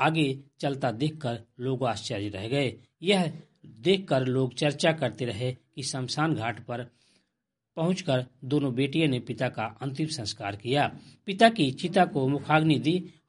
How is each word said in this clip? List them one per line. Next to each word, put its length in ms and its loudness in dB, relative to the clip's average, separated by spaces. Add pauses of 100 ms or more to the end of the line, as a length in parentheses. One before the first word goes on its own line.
आगे 400 2 (200)
चलता 300 -2
देखकर 500 -4 (200)
लोग 240 -2
आश्चर्य 440 -4
रह 200 -8
गए। 280 0 (260)
यह 400 2 (240)
देखकर 600 0
लोग 280 0
चर्चा 380 2
करते 320 -2
रहे 280 -4
कि 300 -14
शमशान 520 -2
घाट 300 -4
पर 200 -8 (920)
पहुंचकर 500 0 (180)
दोनों 300 0
बेटियों 340 2
ने 120 0
पिता 280 -4
का 160 -6
अंतिम 420 -6
संस्कार 500 -6
किया। 420 0 (280)
पिता 220 6
की 220 0
चिता 340 2
को 240 0
मुखाग्नि 500 4
दी 320 0 (180)